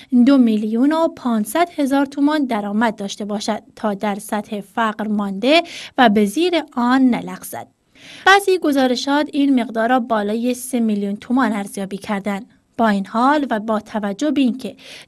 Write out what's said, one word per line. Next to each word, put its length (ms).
دو 120
میلیون 540
و 160
پانصد 680
هزار 300
تومان 400
درآمد 500
داشته 300
باشد 380
تا 180
در 220
سطح 460
فقر 460
مانده 560
و 120
به 160
زیر 280
آن 280
نلغزد. 640
بعضی 320
گزارشات 760
این 280
مقدار 280
را 100
بالای 540
سه 260
میلیون 360
تومان 380
ارزیابی 440
کردند. 480
با 80
این 180
حال 440
و 100
با 200
توجه 520
به 100
اینکه 340